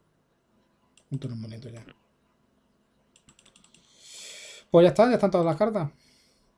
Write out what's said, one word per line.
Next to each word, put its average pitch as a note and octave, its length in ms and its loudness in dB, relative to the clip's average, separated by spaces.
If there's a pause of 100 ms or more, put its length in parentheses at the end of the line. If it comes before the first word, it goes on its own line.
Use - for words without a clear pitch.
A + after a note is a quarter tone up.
(1120)
Un C#3 80 -8
turno A#2+ 220 -12
bonito A2+ 300 -16
ya. A2+ 120 -20 (3000)
Pues E3+ 140 8
ya F3+ 40 6
está, A3 200 4
ya B3 60 2
están G3+ 160 0
todas F3+ 160 0
las D#3+ 100 -2
cartas. G#3 340 -2 (680)